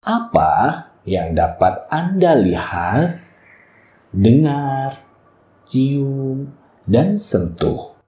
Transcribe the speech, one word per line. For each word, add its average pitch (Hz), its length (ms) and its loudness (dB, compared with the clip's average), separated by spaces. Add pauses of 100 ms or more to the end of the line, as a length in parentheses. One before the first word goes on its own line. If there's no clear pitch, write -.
Apa 165 800 0 (160)
yang 85 320 -4
dapat - 560 0
Anda 175 480 2
lihat, 92 800 0 (960)
dengar, 135 880 2 (640)
cium, 135 840 -2 (320)
dan 160 320 2
sentuh? - 800 -4 (120)